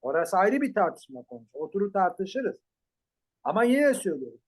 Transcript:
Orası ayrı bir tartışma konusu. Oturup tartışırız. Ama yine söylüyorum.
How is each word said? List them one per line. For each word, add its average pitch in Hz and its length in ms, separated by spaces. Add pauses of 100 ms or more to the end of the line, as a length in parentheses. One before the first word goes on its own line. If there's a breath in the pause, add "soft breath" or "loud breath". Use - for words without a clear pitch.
Orası 170 360
ayrı 214 240
bir 262 120
tartışma 151 500
konusu. 117 340
Oturup 196 360
tartışırız. 190 600 (880)
Ama 190 200
yine 269 300
söylüyorum. 143 540